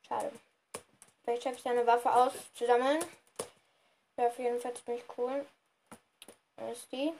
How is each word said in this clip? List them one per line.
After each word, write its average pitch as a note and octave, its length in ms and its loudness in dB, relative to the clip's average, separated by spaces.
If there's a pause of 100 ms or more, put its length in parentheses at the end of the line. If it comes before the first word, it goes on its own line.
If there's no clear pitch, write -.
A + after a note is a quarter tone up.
Schade. A3+ 240 -4 (920)
Vielleicht A#3+ 200 -4
schaffe B3 140 -6
ich - 40 -18
da B3+ 80 -6
eine A#3+ 160 2
Waffe A#3+ 260 6
auszusammeln. B3+ 920 2 (1080)
Wäre A#3+ 140 2
auf A#3+ 100 -6
jeden A#3+ 200 -2
Fall B3 140 -8
ziemlich A#3+ 300 -8 (120)
cool. C4 300 -4 (1080)
Wo A3+ 160 -10
ist - 200 -14
die? C#4+ 280 -2